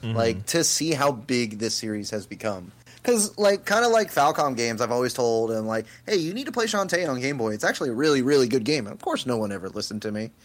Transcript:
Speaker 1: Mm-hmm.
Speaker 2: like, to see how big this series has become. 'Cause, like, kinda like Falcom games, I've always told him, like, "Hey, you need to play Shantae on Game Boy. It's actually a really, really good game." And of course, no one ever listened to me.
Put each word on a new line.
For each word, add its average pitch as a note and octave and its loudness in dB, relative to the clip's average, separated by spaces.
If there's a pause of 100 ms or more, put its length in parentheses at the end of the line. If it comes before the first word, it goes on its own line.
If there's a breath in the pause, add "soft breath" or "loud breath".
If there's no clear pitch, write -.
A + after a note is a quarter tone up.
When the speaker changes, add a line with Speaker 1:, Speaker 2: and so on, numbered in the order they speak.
Speaker 1:
Mm-hmm. A2+ -2
Speaker 2:
like, A2+ 0
to E3 2
see D#3+ 0
how C#3+ 2
big A#2 -2
this A2+ -2
series G#2+ -6
has G#2+ -6
become. F#2+ -8 (300 loud breath)
'Cause, G#3+ 2
like, G3+ 2
kinda A#3 4
like A3+ 4
Falcom D3 2
games, A#2 0
I've A2+ 0
always B2 0
told A2+ 2
him, A2 -2
like, A2 -2 (220 loud breath)
"Hey, G#3 2
you E3 0
need B3+ -6
to A#3 -10
play A3+ 0
Shantae F#3+ 0
on B2+ -2
Game C#3 -2
Boy. A2 -2
It's G#2+ -6
actually E3 0
a A2+ -4
really, C#3+ 4
really C3 4
good A2 0
game." C3+ 0
And G#2 -12
of - -16
course, C#4 -2
no B2 0
one G#2+ -2
ever F#2+ -8
listened G#2 -8
to G#2+ -6
me. G#2+ -6 (140 soft breath)